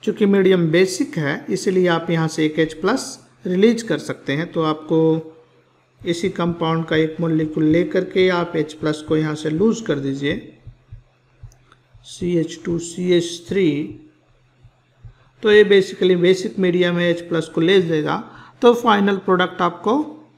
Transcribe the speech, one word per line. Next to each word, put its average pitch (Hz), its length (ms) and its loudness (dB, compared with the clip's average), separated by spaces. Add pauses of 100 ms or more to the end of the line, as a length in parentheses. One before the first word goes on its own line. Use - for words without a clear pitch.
चूँकि 220 220 0
मीडियम 190 460 4
बेसिक 185 460 0
है 151 320 -4
इसीलिए 185 380 0
आप 165 220 -2
यहाँ 160 180 0
से 160 180 -2
एक 151 140 -2
एच 160 140 0
प्लस 247 300 -2 (420)
रिलीज 208 380 2
कर 156 160 -2
सकते - 340 -8
हैं। 165 180 -4
तो 165 120 -2
आपको 156 360 0 (1000)
इसी 180 300 -4
कंपाउंड 165 540 -2
का 160 100 -2
एक 160 260 0
मॉलिक्यूल 160 440 -2
ले 160 200 4
करके 185 460 0
आप 170 240 -2
एच 151 180 -4
प्लस 156 280 -4
को 156 160 -2
यहाँ 156 180 -2
से 151 140 -6
लूज 196 320 0
कर 143 180 -4
दीजिए, 139 360 -4 (1700)
सी 175 320 -4
एच 160 280 -4
टू, 170 140 -2
सी 180 340 -4
एच - 360 -2
थ्री। 156 500 0 (1400)
तो 214 80 2
ये 208 140 8
basically 190 520 2
बेसिक 185 420 0
मीडियम 175 380 2
है, 175 120 2
एच 170 120 -2
प्लस 160 260 -4
को - 140 -4
ले 185 200 4
जाएगा 156 360 -2 (440)
तो 240 140 6
फाइनल 202 440 2
प्रोडक्ट 185 420 0
आपको 175 320 -2 (440)